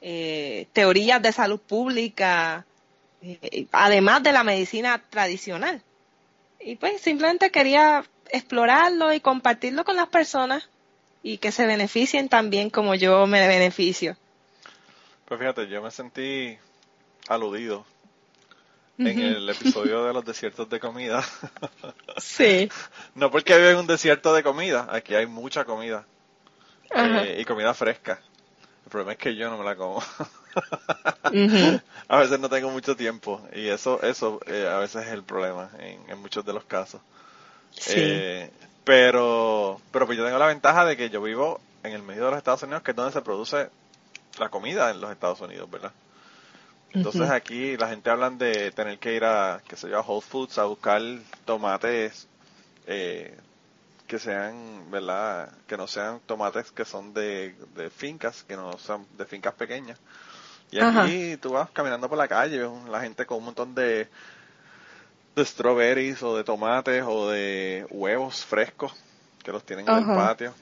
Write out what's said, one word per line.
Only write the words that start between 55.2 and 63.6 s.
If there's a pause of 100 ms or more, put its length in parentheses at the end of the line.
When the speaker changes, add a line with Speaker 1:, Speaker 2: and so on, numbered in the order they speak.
Speaker 2:
Que
no
sean
tomates
que
son
de, (200)
de
fincas,
que
no
sean (120)
de
fincas
pequeñas. (720)
Y
Speaker 1:
Ajá.
Speaker 2:
aquí
tú
vas
caminando
por
la
calle,
ves
un,
la
gente
con
un
montón